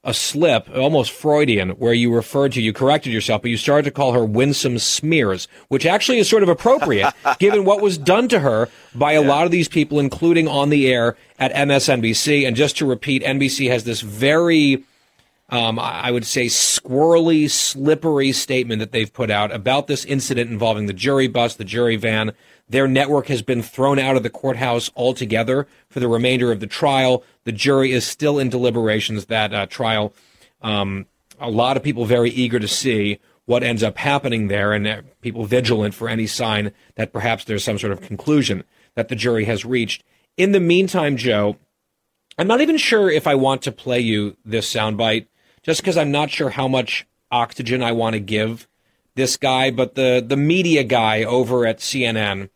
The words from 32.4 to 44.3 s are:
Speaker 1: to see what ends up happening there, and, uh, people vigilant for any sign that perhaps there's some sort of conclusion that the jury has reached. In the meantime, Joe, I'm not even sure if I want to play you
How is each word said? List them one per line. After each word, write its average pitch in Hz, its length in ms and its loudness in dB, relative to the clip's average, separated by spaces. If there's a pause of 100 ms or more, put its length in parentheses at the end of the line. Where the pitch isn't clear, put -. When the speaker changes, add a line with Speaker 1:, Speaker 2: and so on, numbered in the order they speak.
Speaker 1:
to 107 80 -4
see 104 500 -2 (280)
what 120 180 0
ends 117 180 -2
up 107 160 -4
happening 131 520 -2
there, 101 240 0
and, 104 120 -2
uh, 107 160 -6 (200)
people 117 240 -8
vigilant 110 500 0
for 113 120 -8
any 113 200 -4
sign 104 440 -2 (220)
that 110 180 -6
perhaps 113 320 -4
there's 107 200 -6
some 104 160 -4
sort 104 120 -4
of 92 100 -8
conclusion 107 600 -2 (300)
that 117 140 -4
the 131 80 -6
jury 110 300 -2
has 107 200 -4
reached. 117 380 -4 (340)
In 190 140 2
the 196 80 4
meantime, 170 580 2
Joe, 104 400 0 (800)
I'm 175 80 -2
not 233 160 2
even 311 160 2
sure 208 320 2
if 151 160 0
I 147 80 2
want 135 300 2
to 139 80 -6
play 123 280 -4
you 104 460 -2